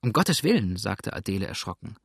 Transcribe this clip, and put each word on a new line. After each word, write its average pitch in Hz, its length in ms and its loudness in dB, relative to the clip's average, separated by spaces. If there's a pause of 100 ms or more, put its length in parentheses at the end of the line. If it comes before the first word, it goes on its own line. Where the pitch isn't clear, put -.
um 123 120 0
Gottes 156 300 4
Willen, 127 340 4
sagte - 360 -4
Adele 98 340 -2
erschrocken. - 580 -8